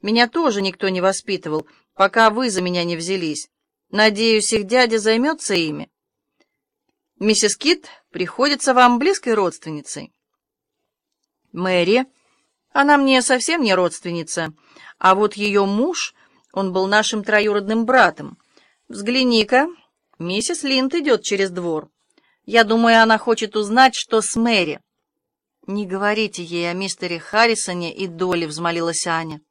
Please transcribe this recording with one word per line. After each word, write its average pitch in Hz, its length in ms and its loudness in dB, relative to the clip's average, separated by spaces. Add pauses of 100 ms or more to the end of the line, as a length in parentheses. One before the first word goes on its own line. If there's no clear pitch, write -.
меня 233 260 2
тоже 240 340 0
никто 190 260 -2
не 185 120 -2
воспитывал, 170 640 -2 (280)
пока 220 360 4
вы 240 180 -2
за 190 140 -2
меня 180 220 -2
не 170 120 -4
взялись. 165 540 -6 (400)
Надеюсь, 214 600 2
их 208 140 -2
дядя 226 340 2
займется 226 540 0
ими». 156 360 -4 (1300)
«Миссис 208 380 0
Кит 311 320 -2 (220)
приходится 262 640 -2
вам 247 280 6
близкой 320 340 0
родственницей?» 160 760 -6 (1400)
«Мэри? 185 560 0 (680)
Она 285 240 4
мне 269 240 4
совсем 277 420 0
не 202 120 2
родственница. 170 760 -4 (460)
А 185 180 4
вот 208 180 0
ее 202 320 2
муж, 247 480 -2 (380)
он 190 200 -4
был 185 140 0
нашим 208 380 0
троюродным 208 600 0
братом. 196 540 2 (500)
Взгляни-ка, 240 800 0 (540)
миссис 202 420 -6
Линд 262 320 0
идет 277 280 0
через 196 280 -2
двор. 175 400 -6 (560)
Я 226 160 2
думаю, 226 400 4
она 220 160 4
хочет 220 380 -2
узнать, 233 400 2
что - 240 0
с - 160 -6
Мэри». 202 440 0 (840)
«Не 202 200 -6
говорите 202 580 -2
ей 170 260 -6
о 175 40 -6
мистере 180 440 -8
Харрисоне 208 760 -2
и 190 120 -8
Долли», — 175 400 -2
взмолилась 170 600 -4
Аня. 165 340 -6 (100)